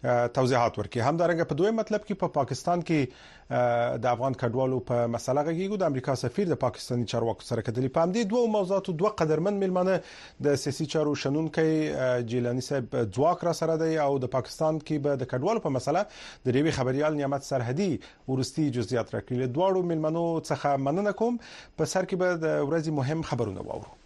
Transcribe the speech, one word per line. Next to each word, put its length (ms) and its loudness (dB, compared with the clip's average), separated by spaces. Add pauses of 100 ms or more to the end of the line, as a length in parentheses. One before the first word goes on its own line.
آه، 220 4 (120)
توضیحات 400 4
ورکړي. 300 -4
همدارنګه 420 2
په 100 0
دویم 220 2
مطلب 240 -2
کې 160 -4
په 60 0 (120)
پاکستان 480 0
کې، 160 4
آه، 960 0
د 80 2
افغان 320 0
کډوالو 380 0 (100)
په 240 2
مسله 320 0
غږیږو. 340 -2
د 100 2
امریکا 240 0 (100)
سفیر 260 0
د 140 0
پاکستاني 480 -2
چارواکو 360 -2
سره 200 -2
کتلي. 200 -2
په 160 2
همدې 280 0
دوو 240 2
موضوعاتو 440 0
دوه 100 4 (120)
قدرمن 400 2
میلمانه، 340 2 (520)
د 160 4
سیاسي 220 -2 (100)
چارو 260 2
شنونکی، 500 2 (160)
آه، 320 0
جیلاني 480 0
صاحب 160 -2 (320)
ځواک 320 2
را 40 2 (100)
سره 180 2
دی 240 2
او 140 2
د 80 -2 (100)
پاکستان 480 -2
کې 120 -2 (120)
به 80 2
د 160 -2
کډوالو 320 0
په 160 0
مسله 260 0 (380)
د 80 0
ډیوي 260 2
خبریال 380 0
نعمت 340 -2
سرحدي 400 0 (380)
وروستي 420 0
جزئیات 460 -2
راکړي. 240 -4
له 160 0
دواړو 260 2
میلمنو 460 0 (240)
څخه 240 0
مننه 360 0
کوم. 220 0 (420)
په 80 0
سر 200 -2
کې 120 -4
به 200 2
د 100 -2 (220)
ورځې 220 0 (100)
مهم 220 -2 (100)
خبرونه 280 -2
واورو. 320 -10 (140)